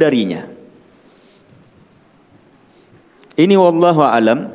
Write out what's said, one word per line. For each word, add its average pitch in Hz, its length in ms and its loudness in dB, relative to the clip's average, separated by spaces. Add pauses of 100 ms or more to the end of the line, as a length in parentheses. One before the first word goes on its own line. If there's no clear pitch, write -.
darinya? 113 480 -2 (3000)
Ini 190 240 2
wallahu 170 400 2
alam, 117 540 0